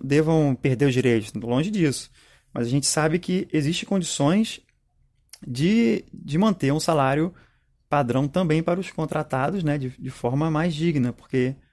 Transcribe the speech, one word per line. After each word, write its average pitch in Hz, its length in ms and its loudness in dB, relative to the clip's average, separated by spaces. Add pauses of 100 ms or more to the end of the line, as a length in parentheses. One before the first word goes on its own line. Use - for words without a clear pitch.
devam 151 500 2
perder 131 340 2
os 131 60 2
direitos, 120 400 2
longe 120 380 -2
disso, 165 400 0 (420)
mas 120 140 -4
a - 20 -6
gente 139 160 0
sabe 160 340 0
que 180 340 -2
existem 156 340 -2
condições 190 720 0 (880)
de, 208 560 2 (100)
de - 240 -6
manter 185 360 2
um 156 60 0
salário 156 540 0 (560)
padrão 135 380 0
também 160 340 0
para 175 200 -2
os - 100 -10
contratados, 156 720 -4
né, 147 140 0
de, 131 120 -6
de 127 200 -12
forma 139 420 -2
mais 160 240 0
digna, 147 380 0
porque 131 420 -2 (180)